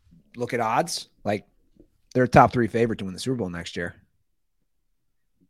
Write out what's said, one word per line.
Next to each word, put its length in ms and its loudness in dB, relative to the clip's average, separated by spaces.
look 180 -6
at 60 -2
odds. 480 -2
Like, 240 -4
they're 80 4
a 60 4
top 240 8
three 160 0
favorite 320 0
to 60 -8
win 80 -10
the 40 -12
Super 200 -4
Bowl 120 -4
next 240 -10
year. 220 -8